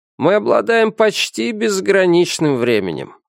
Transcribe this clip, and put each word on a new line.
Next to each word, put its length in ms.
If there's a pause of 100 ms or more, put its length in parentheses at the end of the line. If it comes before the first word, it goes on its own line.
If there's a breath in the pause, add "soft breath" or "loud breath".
(160)
мы 180
обладаем 580
почти 600
безграничным 1040
временем. 580 (140)